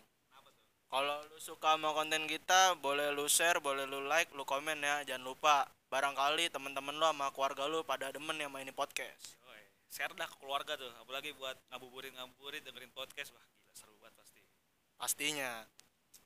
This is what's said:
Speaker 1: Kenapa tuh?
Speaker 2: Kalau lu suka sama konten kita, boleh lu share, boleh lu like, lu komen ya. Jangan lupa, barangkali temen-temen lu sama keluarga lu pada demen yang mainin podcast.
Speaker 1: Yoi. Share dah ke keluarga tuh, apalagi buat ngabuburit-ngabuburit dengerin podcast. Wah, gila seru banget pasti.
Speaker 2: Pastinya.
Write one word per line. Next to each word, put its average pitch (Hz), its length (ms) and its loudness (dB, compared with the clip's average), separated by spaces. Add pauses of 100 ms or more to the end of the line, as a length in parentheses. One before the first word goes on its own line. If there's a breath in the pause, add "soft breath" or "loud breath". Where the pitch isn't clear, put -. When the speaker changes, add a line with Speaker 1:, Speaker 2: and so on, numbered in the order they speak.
(240)
Speaker 1:
Kenapa - 320 -20
tuh? - 80 -20 (240)
Speaker 2:
Kalau 143 400 0
lu 156 80 -20
suka 156 400 2
sama 156 160 2
konten 156 400 2
kita, 185 480 6
boleh 143 320 2
lu 143 160 0
share, 170 320 6
boleh 139 240 0
lu 139 240 -6
like, 165 240 2
lu 139 160 -8
komen 147 320 -2
ya. 143 240 0
Jangan 127 320 -6
lupa, 143 320 6 (240)
barangkali 139 640 2
temen-temen 139 400 -6
lu 156 160 2
sama 139 240 0
keluarga 135 320 0
lu 160 160 -2
pada 135 240 -2
demen 151 320 -6
yang 143 160 -6
mainin 135 160 -10
podcast. - 640 -6 (160)
Speaker 1:
Yoi. 104 400 -20
Share 160 240 -6
dah 165 160 -6
ke - 80 -20
keluarga 143 400 -4
tuh, 123 240 -12
apalagi 139 320 -8
buat 131 240 -10 (160)
ngabuburit-ngabuburit 127 880 -12
dengerin 127 320 -16
podcast. 131 400 -12
Wah, 113 80 -20
gila - 320 -20
seru 107 240 -20
banget 110 160 -20
pasti. 107 240 -20 (560)
Speaker 2:
Pastinya. 127 720 -4 (580)